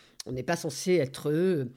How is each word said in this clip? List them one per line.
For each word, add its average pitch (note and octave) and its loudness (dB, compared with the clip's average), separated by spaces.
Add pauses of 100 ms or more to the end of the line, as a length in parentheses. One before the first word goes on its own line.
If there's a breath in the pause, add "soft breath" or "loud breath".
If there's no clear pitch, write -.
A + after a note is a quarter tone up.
(280 loud breath)
On B2 -6
n'est B2+ -4
pas E3+ 0
censé E3+ -2
être, D3 0
euh, D#3+ 2 (120)